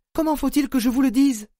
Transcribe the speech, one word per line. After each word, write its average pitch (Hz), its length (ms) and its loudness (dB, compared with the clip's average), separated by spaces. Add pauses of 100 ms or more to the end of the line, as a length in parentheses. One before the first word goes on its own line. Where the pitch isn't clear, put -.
(140)
Comment 311 220 0
faut-il 277 340 0
que 262 100 -2
je 226 100 0
vous 254 120 0
le 262 100 2
dise ? 240 360 0 (120)